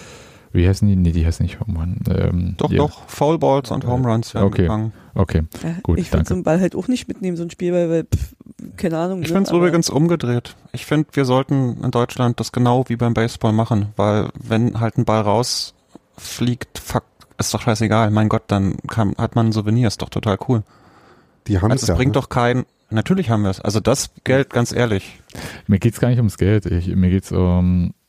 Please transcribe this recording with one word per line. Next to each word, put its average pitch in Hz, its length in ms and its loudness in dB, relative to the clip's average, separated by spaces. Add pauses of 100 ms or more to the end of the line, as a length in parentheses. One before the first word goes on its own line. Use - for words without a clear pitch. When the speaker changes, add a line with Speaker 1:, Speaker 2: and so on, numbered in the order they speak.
(540)
Speaker 1:
Wie 90 140 4
heißen 98 200 2
die? 101 80 4
Nee, 87 160 4
die 82 140 0
heißen 85 200 0
nicht - 140 -6
Home 104 180 -6
Run. 85 220 -4 (100)
Ähm, 87 480 0
Speaker 2:
Doch, - 140 -2
Speaker 1:
ja. 92 60 2
Speaker 2:
doch, - 320 -2
Foul 156 280 0
Balls 139 320 0
und - 160 -4
Home 127 220 0
Runs 113 260 -2
werden 110 140 0
Speaker 1:
Okay. 98 160 0
Speaker 2:
gefangen. 107 300 -2 (200)
Speaker 1:
Okay, 80 300 0 (200)
Speaker 3:
Ja, 165 200 -4
Speaker 1:
gut, - 160 0
Speaker 3:
ich 85 80 -4
würd - 120 -2
Speaker 1:
danke. - 100 0
Speaker 3:
so 190 60 -2
einen 180 80 -4
Ball 165 180 2
halt 180 140 0
auch 185 120 -4
nicht 254 200 -2
mitnehmen, 180 300 -6
so 170 60 -6
ein 170 60 -8
Spiel, 175 240 -4
weil, 175 160 0
weil, 165 160 0
pf, - 280 -2 (440)
keine 165 200 -2
Ahnung, 180 260 -4
Speaker 2:
Ich 160 60 -4
Speaker 3:
ne, 170 60 0
Speaker 2:
find's 196 140 2
Speaker 3:
aber 170 100 2
Speaker 2:
übrigens 170 300 2
umgedreht. 135 680 0 (160)
Ich - 140 -14
find, 151 300 -2
wir 139 100 2
sollten 131 580 0
in 123 80 -2
Deutschland 120 480 0
das - 140 -6
genau 123 340 2
wie 120 80 -2
beim 117 180 0
Baseball 113 380 0
machen, 107 360 2 (100)
weil 104 320 0 (120)
wenn 113 380 0
halt 113 180 -2
ein 120 80 2
Ball 110 160 2 (960)
rausfliegt, - 640 -6
fuck, - 240 -6 (340)
ist - 160 -4
doch - 80 -4
scheißegal. 107 500 2
Mein 107 180 2
Gott, 110 180 0
dann 98 300 0 (100)
kann, 113 300 0
hat - 180 -4
man 113 120 4
ein 110 40 2
Souvenir, 107 360 2
ist - 140 -4
doch - 80 -8
total - 280 -2 (100)
cool. 117 160 2 (840)
Speaker 4:
Die 101 100 2
haben's 107 160 2
Speaker 2:
Also 131 100 0
es - 60 -2
Speaker 4:
ja, 87 60 2
Speaker 2:
bringt 120 200 0
Speaker 4:
ne? 135 60 2
Speaker 2:
doch - 80 -14
kein, 123 360 0 (240)
natürlich 117 400 0
haben 104 140 2
wir's. 95 180 -2
Also 104 180 -2
das - 320 0 (120)
Geld, 131 260 0
ganz 120 220 -2
ehrlich. 107 480 -2 (480)
Speaker 1:
Mir 98 120 2
geht's - 200 0
gar 123 100 2
nicht 123 80 2
ums 113 200 0
Geld, 104 280 2
ich, 87 300 0
mir 92 140 4
geht's 92 220 0
um 90 600 2 (160)